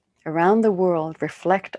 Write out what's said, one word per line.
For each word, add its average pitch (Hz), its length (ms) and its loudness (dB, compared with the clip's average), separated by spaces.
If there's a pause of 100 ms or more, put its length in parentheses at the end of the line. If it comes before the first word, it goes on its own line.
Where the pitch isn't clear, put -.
(240)
around 170 360 2
the 220 100 2
world 170 500 -2
reflect 175 580 -4